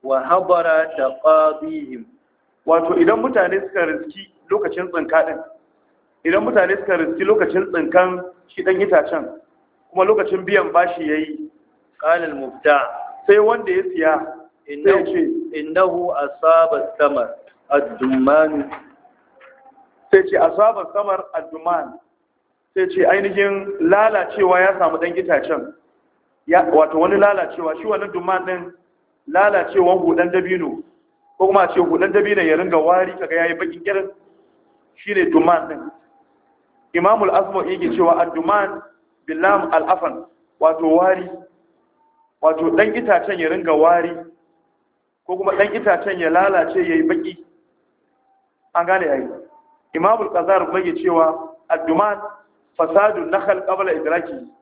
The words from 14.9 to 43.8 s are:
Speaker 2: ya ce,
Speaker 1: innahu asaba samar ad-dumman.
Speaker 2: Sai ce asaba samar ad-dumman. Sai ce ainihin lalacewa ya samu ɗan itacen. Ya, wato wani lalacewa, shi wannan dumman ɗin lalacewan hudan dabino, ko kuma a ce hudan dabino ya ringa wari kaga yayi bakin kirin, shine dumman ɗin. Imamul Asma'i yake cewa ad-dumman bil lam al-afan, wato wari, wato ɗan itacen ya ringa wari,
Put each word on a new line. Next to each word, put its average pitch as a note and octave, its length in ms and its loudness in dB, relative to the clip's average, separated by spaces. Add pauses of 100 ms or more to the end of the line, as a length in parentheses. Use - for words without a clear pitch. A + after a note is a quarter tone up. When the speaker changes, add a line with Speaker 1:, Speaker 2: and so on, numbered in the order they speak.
Speaker 2:
ya F3 120 2
ce, F3 180 -2 (360)
Speaker 1:
innahu F3 540 0
asaba D#3+ 840 2
samar C#3 300 0 (420)
ad-dumman. C#3 1000 0 (1400)
Speaker 2:
Sai F#3+ 160 8
ce F#3+ 80 -2
asaba F#3+ 560 2
samar G3 320 -4 (100)
ad-dumman. D#3+ 640 -6 (760)
Sai F#3 160 0
ce F3+ 160 0
ainihin G3 600 -2 (140)
lalacewa F#3+ 800 2
ya F#3+ 180 2
samu D#3+ 200 0
ɗan E3+ 180 -4
itacen. E3+ 580 -2 (720)
Ya, F3 160 4
wato D#3 380 4
wani G3 160 2
lalacewa, F3 600 0
shi E3 100 -14
wannan G3 260 -4
dumman F3+ 340 -4
ɗin F3+ 260 -8 (560)
lalacewan F#3 680 2
hudan E3+ 340 0
dabino, F3+ 480 -4 (580)
ko F#3+ 80 2
kuma F#3+ 160 4
a F3 120 2
ce F#3 60 2
hudan E3 320 0
dabino G3+ 300 2
ya D#3+ 140 2
ringa F3 220 0
wari F3+ 420 2
kaga E3 160 -6
yayi E3+ 220 0
bakin E3+ 260 -8
kirin, G3 240 -4 (880)
shine E3+ 340 -2
dumman E3 380 2
ɗin. - 220 -12 (1040)
Imamul G3 360 2
Asma'i F#3 440 -2
yake E3+ 220 -4
cewa E3+ 260 4
ad-dumman E3+ 580 -2 (460)
bil D#3 140 -8
lam F#3+ 320 2
al-afan, D#3+ 520 -2 (360)
wato D#3+ 280 2
wari, F3+ 400 2 (1120)
wato D#3+ 300 2
ɗan G#3+ 260 2
itacen G3 420 0
ya D#3+ 100 -2
ringa D#3+ 280 -2
wari, E3+ 340 4 (1160)